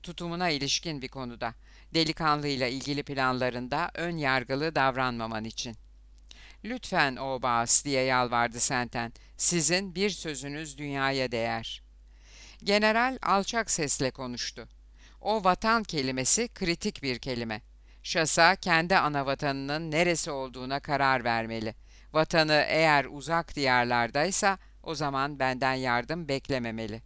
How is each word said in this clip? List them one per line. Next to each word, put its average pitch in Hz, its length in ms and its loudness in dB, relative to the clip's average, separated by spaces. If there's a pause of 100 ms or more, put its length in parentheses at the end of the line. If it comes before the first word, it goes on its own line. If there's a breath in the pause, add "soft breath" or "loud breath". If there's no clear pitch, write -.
Tutumuna 175 460 -4
ilişkin 143 540 -2
bir 131 60 -10
konuda. 120 460 -8 (400 soft breath)
Delikanlıyla 147 720 0
ilgili 135 360 -4
planlarında 127 920 -2
ön 170 220 -4
yargılı 135 580 0
davranmaman 123 720 0
için." 113 320 -10 (880 loud breath)
"Lütfen 180 520 0
Obaas," 123 680 2
diye 135 180 2
yalvardı 120 580 2
Senten. 120 520 -2 (240 soft breath)
"Sizin 175 580 0
bir 196 160 0
sözünüz 147 680 -8
dünyaya 135 540 -2
değer." 113 500 -4 (840 loud breath)
General 220 580 2
alçak 202 480 0
sesle 135 400 0
konuştu. 123 580 -10 (520 soft breath)
"O 208 240 0
vatan 220 380 4
kelimesi 131 680 0
kritik 175 540 -4
bir 127 160 -2
kelime. 117 440 -6 (400 soft breath)
Şasa 170 540 4
kendi 170 400 2
ana 143 300 2
vatanının 139 640 -4
neresi 165 400 2
olduğuna 131 500 -6
karar 135 440 2
vermeli. 113 500 -2 (380 soft breath)
Vatanı 156 560 4
eğer 147 420 4
uzak 151 460 -4
diyarlardaysa 131 1000 2 (240 soft breath)
o 160 120 -8
zaman 139 440 -2
benden 131 360 0
yardım 131 540 -2
beklememeli." 113 760 -4